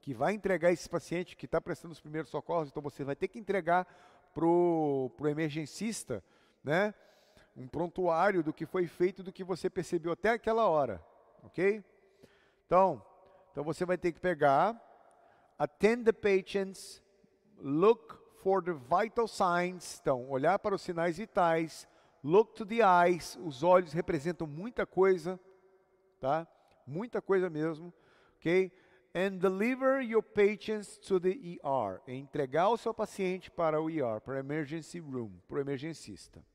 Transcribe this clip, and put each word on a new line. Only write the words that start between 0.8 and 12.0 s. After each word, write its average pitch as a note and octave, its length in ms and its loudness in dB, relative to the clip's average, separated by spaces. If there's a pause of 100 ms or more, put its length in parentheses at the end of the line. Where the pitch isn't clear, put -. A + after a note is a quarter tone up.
paciente E3+ 480 -6
que - 120 -14
tá D#3+ 120 0
prestando E3+ 300 -10
os D3 80 -18
primeiros D3+ 320 -10
socorros, D#3+ 380 -4
então D3+ 120 -10
você C#3+ 220 -10
vai C#3 140 -4
ter F#3 100 -4
que A#3 140 -8
entregar F3+ 440 0 (480)
pro, D#3+ 840 2
pro C#3+ 120 -2
emergencista, D3+ 960 -4 (400)
né, F#3+ 320 0 (640)
um C3 100 -14
prontuário F3 760 0
do D3+ 120 -2
que - 120 -8
foi F3 220 -2
feito, F#3 380 -2
do F3+ 80 -12
que - 100 -12
você F#3 260 -4
percebeu E3+ 440 -4
até G3+ 180 0
aquela A3+ 380 2
hora, B2+ 360 0 (380)
ok? G3 420 -2 (800)